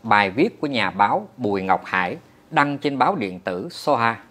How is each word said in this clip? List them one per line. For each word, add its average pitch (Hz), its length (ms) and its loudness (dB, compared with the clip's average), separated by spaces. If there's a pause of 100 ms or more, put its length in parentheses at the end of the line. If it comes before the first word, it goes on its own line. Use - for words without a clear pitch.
Bài 104 260 4
viết 147 320 0
của 151 60 -2
nhà 110 220 0
báo 110 380 0 (100)
Bùi 101 240 0
Ngọc 92 240 2
Hải 92 320 -2 (340)
đăng 143 260 0
trên 139 200 -4
báo 156 180 2
điện 95 240 -6
tử 92 320 -6
Soha. 117 480 0 (120)